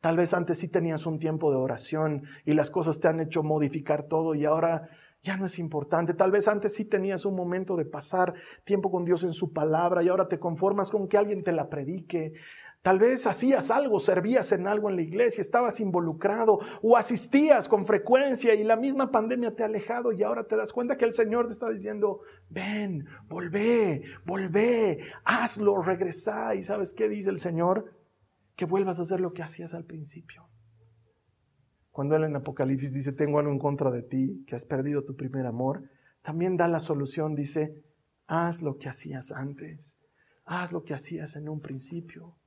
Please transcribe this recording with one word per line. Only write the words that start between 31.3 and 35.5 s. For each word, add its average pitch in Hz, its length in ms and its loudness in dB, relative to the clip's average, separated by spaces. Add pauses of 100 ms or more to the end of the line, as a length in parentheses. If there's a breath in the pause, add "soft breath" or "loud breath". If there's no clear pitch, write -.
Cuando 143 260 0
él 156 80 4
en 151 120 -2
Apocalipsis 135 560 -2
dice, 139 200 -4
"Tengo 147 260 0
algo 147 140 0
en 139 60 -2
contra 143 320 0
de 120 120 -4
ti, 131 440 -4
que 123 100 -10
has 120 80 -10
perdido 139 400 -4
tu 135 100 -12
primer 131 320 -6
amor", 123 420 -4 (340 loud breath)